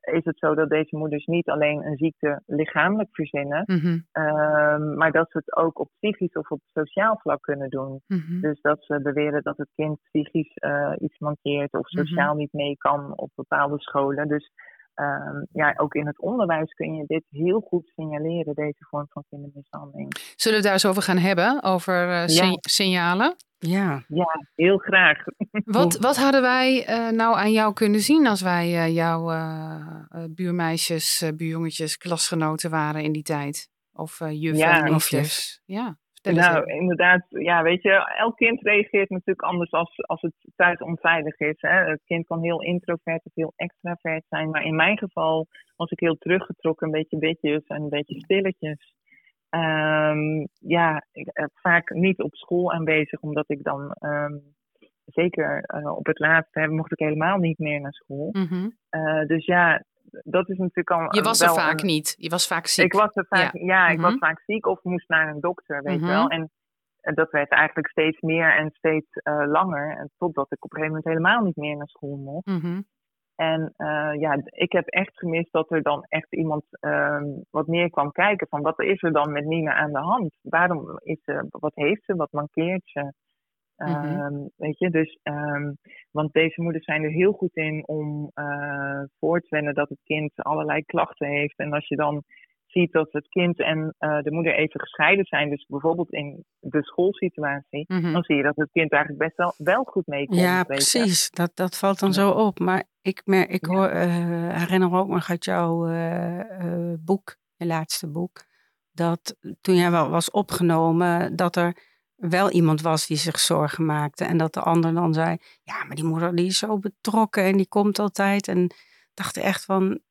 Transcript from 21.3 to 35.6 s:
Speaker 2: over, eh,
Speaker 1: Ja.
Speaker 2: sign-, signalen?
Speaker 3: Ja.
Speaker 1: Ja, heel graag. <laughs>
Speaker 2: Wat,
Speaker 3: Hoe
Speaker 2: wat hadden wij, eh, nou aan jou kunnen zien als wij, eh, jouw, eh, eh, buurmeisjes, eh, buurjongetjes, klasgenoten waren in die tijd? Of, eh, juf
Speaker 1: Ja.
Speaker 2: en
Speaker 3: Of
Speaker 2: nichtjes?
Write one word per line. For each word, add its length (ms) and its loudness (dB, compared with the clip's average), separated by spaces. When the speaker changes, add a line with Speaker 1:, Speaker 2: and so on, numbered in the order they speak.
Speaker 2:
over, 300 0
eh, 0 -
Speaker 1:
Ja. 60 -2
Speaker 2:
sign-, 300 4
signalen? 680 2
Speaker 3:
Ja. 500 -2
Speaker 1:
Ja, 380 -2
heel 220 4
graag. 460 6
<laughs> 280 -6
Speaker 2:
Wat, 280 4
Speaker 3:
Hoe 80 -2
Speaker 2:
wat 160 4
hadden 240 6
wij, 440 2
eh, 240 -2
nou 280 2
aan 140 4
jou 220 4
kunnen 260 4
zien 280 6
als 140 2
wij, 240 2
eh, 200 2
jouw, 360 0
eh, 440 -6
eh, 140 -12
buurmeisjes, 840 -2
eh, 140 -2
buurjongetjes, 640 -4
klasgenoten 720 -2
waren 340 -2
in 80 0
die 120 -4
tijd? 460 -6
Of, 280 -10
eh, 200 -6
juf 160 0
Speaker 1:
Ja. 200 6
Speaker 2:
en 80 4
Speaker 3:
Of 60 2
Speaker 2:
nichtjes? 760 -2